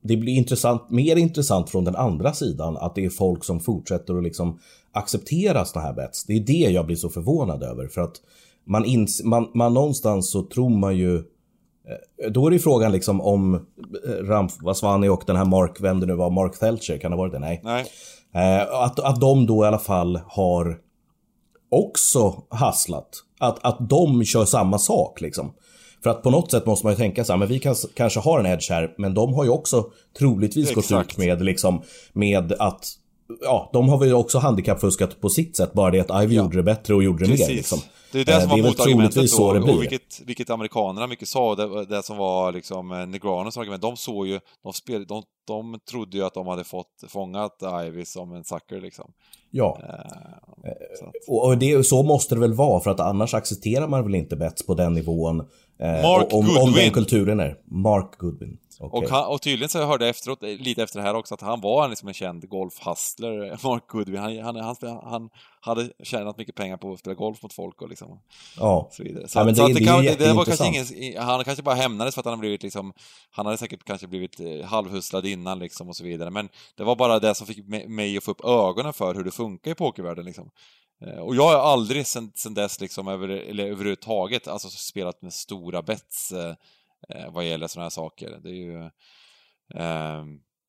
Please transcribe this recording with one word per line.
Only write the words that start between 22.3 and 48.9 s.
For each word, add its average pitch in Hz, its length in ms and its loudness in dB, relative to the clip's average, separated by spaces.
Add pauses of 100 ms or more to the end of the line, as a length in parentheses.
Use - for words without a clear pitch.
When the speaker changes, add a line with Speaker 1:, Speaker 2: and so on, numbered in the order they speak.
Speaker 1:
hasslat. 110 580 -2 (320)
Att, 120 240 -2
att 123 260 0
de 135 340 4
kör 113 200 4
samma 98 340 2
sak, - 420 0
liksom. 78 340 -8 (480)
För 120 80 2
att - 120 -2
på 127 80 4
något 139 200 4
sätt 117 160 2
måste 110 200 2
man 107 60 4
ju 95 40 2
tänka 98 280 0
så 101 80 -2
här, 90 60 2
men 98 100 2
vi 127 100 0
kan 135 140 0
s-, - 220 -2
kanske 113 260 0
har 151 200 4
en 98 60 2
edge 90 240 0
här, 82 280 -2
men 98 160 -2
de 120 200 2
har 143 100 2
ju 117 60 4
också 127 400 0 (280)
troligtvis 127 560 2
gått 107 100 2
Speaker 2:
Exakt. 95 280 0
Speaker 1:
ut - 60 -10
med, 90 260 2
liksom, 92 380 2 (300)
med 101 460 2
att, 98 260 -2 (580)
ja, 127 300 0
de 127 160 6
har 139 100 6
väl 131 160 6
också 120 240 4
handikappfuskat 101 840 2
på 104 80 0
sitt 165 280 0
sätt, - 160 0
bara 95 180 4
det 90 200 2
att 98 140 2
Ivy 113 100 4
Speaker 2:
Ja. 110 80 6
Speaker 1:
gjorde 90 140 0
det 90 60 4
bättre 107 320 2
och 98 80 6
gjorde 92 220 2
det 98 60 6
mer, 131 60 6
Speaker 2:
Precis. - 200 2
Speaker 1:
liksom. 76 220 -2 (340)
Speaker 2:
Det 135 80 0
är 131 40 2
det 151 80 4
Speaker 1:
Eh, 165 80 6
Speaker 2:
som 180 80 4
Speaker 1:
det - 60 6
är - 20 6
Speaker 2:
var 110 60 6
Speaker 1:
väl 117 100 6
Speaker 2:
motargumentet 117 420 6
Speaker 1:
troligtvis 131 180 4
Speaker 2:
då, - 40 4
Speaker 1:
så 101 160 6
det 101 60 6
Speaker 2:
och 117 60 2
Speaker 1:
blir. 139 160 6
Speaker 2:
vilket, 120 440 -6
vilket 123 260 -8
amerikanerna 110 560 -4
mycket 120 220 -10
sa, 120 260 0
det, 101 300 -4
det 101 180 -4
som 107 140 -10
var, 92 360 -2
liksom, 90 400 -10
eh, 90 140 -8
Negranos 95 520 -6
argument. 101 240 -10
De 120 140 -4
såg 101 300 -8
ju, 95 140 -6 (220)
de 98 100 -16
spel-, 104 340 -8
de, 104 160 -12 (240)
de 113 320 -10 (120)
trodde 104 260 -10
ju 98 80 -2
att 92 100 -6
de 92 120 -8
hade 90 180 -6
fått - 440 -16
fångat 98 540 -10 (240)
Ivy 85 180 -12
som 87 300 -16
en 87 100 -18
sucker, 92 360 -14
liksom. - 300 -20 (400)